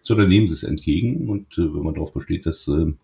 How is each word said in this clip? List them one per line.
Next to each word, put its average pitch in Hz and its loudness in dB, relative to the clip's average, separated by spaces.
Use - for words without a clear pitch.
Sondern 104 4
nehmen 101 6
Sie 80 -2
es - -8
entgegen 113 -2
und, 101 -6
äh, 82 0
wenn - -6
man 80 -4
darauf 78 -8
besteht, - -6
dass, - -6
ähm, 78 0